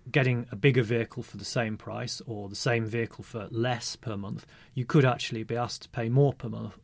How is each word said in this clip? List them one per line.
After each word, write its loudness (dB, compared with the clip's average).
getting 2
a -6
bigger 6
vehicle -2
for -14
the -10
same -2
price -8
or -8
the -10
same 0
vehicle -4
for -10
less -2
per -8
month, -8
you -2
could 6
actually 0
be -4
asked -4
to -18
pay -2
more 6
per -8
month -8